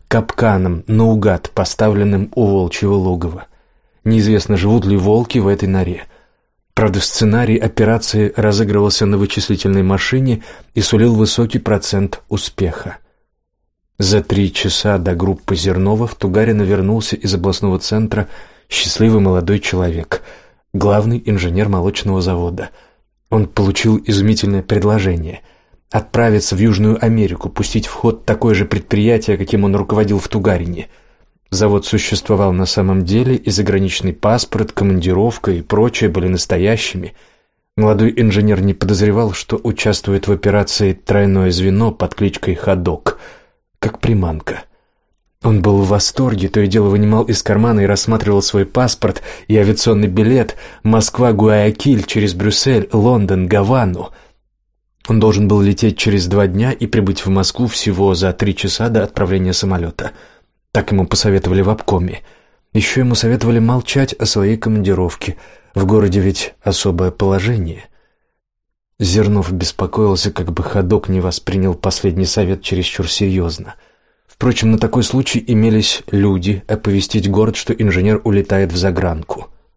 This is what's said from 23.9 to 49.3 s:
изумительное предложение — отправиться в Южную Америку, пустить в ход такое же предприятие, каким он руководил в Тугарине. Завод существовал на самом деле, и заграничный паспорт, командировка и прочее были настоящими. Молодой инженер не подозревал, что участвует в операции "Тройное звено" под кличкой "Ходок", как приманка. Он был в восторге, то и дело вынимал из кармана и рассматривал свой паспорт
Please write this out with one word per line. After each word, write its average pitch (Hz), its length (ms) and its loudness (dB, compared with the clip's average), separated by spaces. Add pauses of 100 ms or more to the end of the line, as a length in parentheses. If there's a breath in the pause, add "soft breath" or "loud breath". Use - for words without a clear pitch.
изумительное 101 600 0
предложение — 95 800 -2 (500 soft breath)
отправиться 110 640 0
в 92 40 0
Южную 107 440 2
Америку, 110 440 0
пустить - 380 -4
в - 80 -12
ход 226 320 -2
такое 117 280 0
же 98 120 0
предприятие, 107 720 0
каким 101 260 -2
он 196 120 2
руководил 208 440 0
в - 80 -6
Тугарине. 87 640 -2 (640 soft breath)
Завод 101 340 2
существовал 101 680 0
на 92 140 0
самом 95 400 0
деле, 120 300 2
и - 140 -4
заграничный 98 640 0
паспорт, - 640 -2
командировка 95 800 0
и 87 100 -2
прочее 110 480 0
были 90 180 -2
настоящими. 92 840 -2 (640 soft breath)
Молодой 107 400 4
инженер 104 440 2
не 98 120 2
подозревал, 104 580 0
что - 320 -6
участвует 101 640 -2
в 104 60 2
операции 101 600 0
"Тройное 95 580 2
звено" 95 400 2
под - 240 -4
кличкой - 400 -2
"Ходок", 90 640 -2 (600 loud breath)
как - 200 -6
приманка. 87 640 -2 (800)
Он 107 180 4
был 101 200 4
в 98 60 2
восторге, 101 600 0
то 107 100 -2
и 101 80 4
дело 101 220 2
вынимал 107 340 2
из 110 180 -2
кармана 107 400 2
и 98 40 4
рассматривал 101 560 0
свой 98 240 0
паспорт - 560 -2 (260 loud breath)